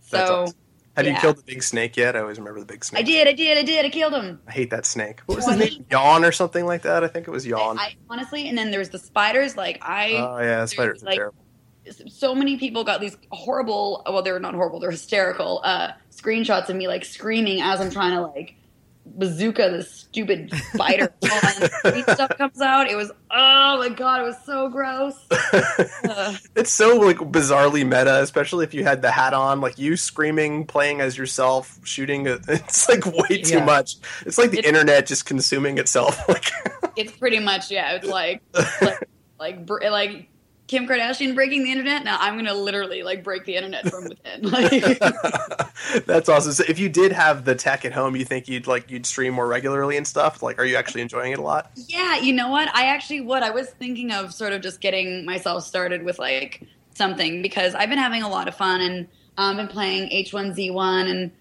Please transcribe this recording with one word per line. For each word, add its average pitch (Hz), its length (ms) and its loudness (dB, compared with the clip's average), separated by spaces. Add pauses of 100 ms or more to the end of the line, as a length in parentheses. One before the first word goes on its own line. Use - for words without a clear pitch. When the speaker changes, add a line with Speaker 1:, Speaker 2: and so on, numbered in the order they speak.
(100)
Speaker 1:
That's 185 180 2
Speaker 2:
So, 185 60 2
Speaker 1:
awesome. 180 220 -2 (400)
Have 143 100 2
you 147 60 0
Speaker 2:
yeah. 131 80 0
Speaker 1:
killed 151 180 4
the - 40 -20
big 131 200 -12
snake 117 340 -2
yet? 120 180 2
I 113 60 -2
always 107 180 -8
remember 104 220 -14
the 101 60 -16
big 104 180 -16
snake. - 160 -4
Speaker 2:
I - 20 0
did, 302 240 4
I 285 60 4
did, 302 260 2
I 294 40 0
did. 302 220 0
I 285 40 0
killed 311 260 -2
him. 185 320 -6
Speaker 1:
I 113 60 -18
hate 131 180 -4
that 113 160 -4
snake. 107 400 -6
What - 100 -2
was 247 100 -2
his 220 100 4
Speaker 2:
Twenty. 220 220 2
Speaker 1:
name? 131 120 -18
Yawn 147 340 6
or 170 60 8
something 175 360 -2
like 175 160 -2
that? 165 200 2
I 165 60 0
think 165 180 -8
it 165 60 -12
was 143 120 -6
Yawn. 110 360 -2
Speaker 2:
I, 208 160 -8 (120)
honestly, 262 400 -8
and 240 80 -4
then 220 140 -4
there 196 80 -2
was 190 120 -6
the 185 100 -14
spiders. 226 560 0
Like, 175 260 -6
I 208 300 -2
Speaker 1:
Oh, 123 260 -2
yeah, 117 200 2
Speaker 2:
there's, 113 120 -2
Speaker 1:
spiders 120 320 -2
are - 40 -12
Speaker 2:
like, 95 100 0
Speaker 1:
terrible. 104 280 -6 (400)
Speaker 2:
s-, - 240 -20
so 262 240 -2
many 277 260 0
people 226 260 -4
got 202 160 -2
these 202 160 -8 (160)
horrible, 208 760 -4
well, 185 160 0
they're 185 160 -2
not 185 160 -8
horrible, 170 240 -2
they're 175 140 -4
hysterical, 185 720 -2
uh, 175 260 0 (220)
screenshots 220 560 -2
of 185 80 -4
me, 185 100 -4
like, 180 180 -4
screaming 214 560 -2
as 190 200 0
I'm 190 100 -2
trying 180 240 0
to, 175 140 0
like, 147 260 -12 (520)
bazooka 190 640 0
this 170 200 -6
stupid 196 600 -4 (220)
spider 190 460 2
Speaker 1:
<laughs> - 680 0
Speaker 2:
and - 200 4
stuff 262 340 2
comes 269 220 -2
out. 269 300 4
It 208 60 -2
was, 208 140 -6 (200)
oh 269 480 6
my 247 120 0
God, 254 320 0
it - 20 -2
was 240 120 -4 (100)
so 269 240 -2
gross. 269 440 -4 (100)
Speaker 1:
<laughs> - 280 0 (560)
Speaker 2:
Ugh. 202 280 -4 (200)
Speaker 1:
It's 233 160 0
so, 226 240 8
like, 196 220 6
bizarrely 143 680 4
meta, 131 380 6
especially 147 420 0
if 156 80 -8
you 147 120 -4
had 135 180 2
the 123 80 4
hat 131 240 2
on, 135 260 2
like, 127 180 -2
you 151 180 0
screaming, 151 720 -2
playing 143 360 0
as 131 160 -2
yourself, 131 680 0
shooting. 139 440 -4
A, 127 140 -2
<laughs> - 60 -14
it's, - 400 0
like, 240 180 6
way 185 360 0
too 165 160 2
Speaker 3:
Yeah. 151 60 2
Speaker 1:
much. 147 320 4 (280)
It's - 140 -2
like 240 140 6
the - 80 0
Speaker 2:
It's 151 80 4
Speaker 1:
internet 147 380 6
just - 200 -4
consuming 139 520 0
itself. 135 460 2
<laughs> - 40 -2
Like, - 220 2 (460)
Speaker 2:
It's 220 160 -6
pretty 233 280 0
much, 196 300 -2
yeah. 175 260 -2
It's 190 100 -8
like, 185 420 -2
Speaker 1:
<laughs> - 320 -2
Speaker 2:
like, 190 280 0 (300)
like, 170 280 -10
br-, 208 240 -6
like 202 380 -4 (400)
Kim 254 180 -2
Kardashian 254 480 0
breaking 269 300 2
the 254 80 -2
internet. 277 320 -2
Now 208 160 -2
I'm 208 160 -2
gonna 220 180 -4
literally, 196 480 -4
like, 185 220 -6
break 190 200 -8
the 185 120 -6
internet 190 320 -4
from 180 200 -8
within. - 340 -14
<laughs> 202 80 -2
Like 247 200 4 (300)
Speaker 1:
<laughs> - 1080 -2
That's 165 220 4
awesome. 147 240 4
So 147 160 2
if 160 100 0
you 196 100 0
did 185 240 4
have 156 320 2
the 131 100 2
tech 135 300 -2
at 123 80 -6
home, 131 240 -2
you 131 80 -4
think 127 240 -6
you'd, 127 180 -6
like, 123 240 -2
you'd 123 160 -10
stream 127 280 -2
more 123 120 0
regularly 139 500 -2
and 147 100 -4
stuff? 151 360 -2
Like, 120 160 -6
are 127 60 2
you 127 120 0
actually 123 260 -4
enjoying 120 300 -6
it 139 60 -6
a - 40 -8
lot? 151 320 -4
Speaker 2:
Yeah, 330 440 -4
you 254 140 0
know 247 160 0
what? 294 260 0
I 254 120 2
actually 277 360 -4
would. 247 200 -2
I 226 80 -2
was 254 200 -6
thinking 247 420 -8
of 190 200 -6
sort 208 200 -6
of 196 100 -6
just 196 180 -10
getting 185 440 -4
myself 180 400 -6
started 180 400 -4
with, 180 140 -4
like, 131 440 -6 (320)
something 185 480 -2
because 185 320 -2
I've 214 140 0
been 277 100 0
having 233 240 -2
a 214 60 -6
lot 185 200 -4
of 175 80 -12
fun 185 240 0
and, 180 280 -4 (280)
um, 196 200 0
been 208 120 -6
playing 190 440 -4
H 196 200 -2
one 196 220 -6
Z 185 160 -4
one 185 380 0
and 180 220 -4 (100)